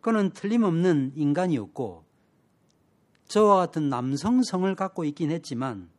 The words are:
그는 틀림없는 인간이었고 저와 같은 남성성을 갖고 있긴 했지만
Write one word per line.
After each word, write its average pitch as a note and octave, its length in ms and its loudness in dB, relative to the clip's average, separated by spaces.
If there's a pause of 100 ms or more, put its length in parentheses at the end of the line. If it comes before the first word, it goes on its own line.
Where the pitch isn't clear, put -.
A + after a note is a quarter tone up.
그는 G#3 300 2
틀림없는 F3 840 2
인간이었고 C#3+ 880 -2 (1200)
저와 G#3 300 6
같은 E3 320 0
남성성을 F#3 840 0
갖고 F#3+ 280 -6
있긴 D3 260 -4
했지만 B2 680 -8